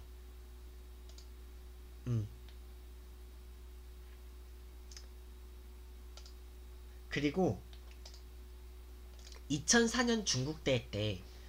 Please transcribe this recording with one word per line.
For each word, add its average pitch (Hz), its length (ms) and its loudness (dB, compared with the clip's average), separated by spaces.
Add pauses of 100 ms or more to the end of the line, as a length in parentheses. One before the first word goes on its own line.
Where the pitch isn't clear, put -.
(2000)
음. 110 200 4 (4000)
그리고 147 520 6 (1900)
이천사 233 540 8
년 226 200 6
중국 135 400 4
대회 127 260 8
때 104 320 2 (280)